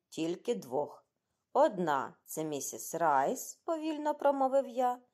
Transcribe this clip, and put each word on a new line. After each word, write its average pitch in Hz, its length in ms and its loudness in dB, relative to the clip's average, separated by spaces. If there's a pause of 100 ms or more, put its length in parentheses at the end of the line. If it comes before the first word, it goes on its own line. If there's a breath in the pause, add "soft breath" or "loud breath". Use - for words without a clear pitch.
тільки 180 460 -4
двох. 143 500 -4 (480)
Одна — 170 640 2 (100)
це - 180 -6
місіс 143 520 -8
Райс, 160 600 2 (100)
повільно 302 500 -4
промовив 277 520 2
я. 247 320 0 (140)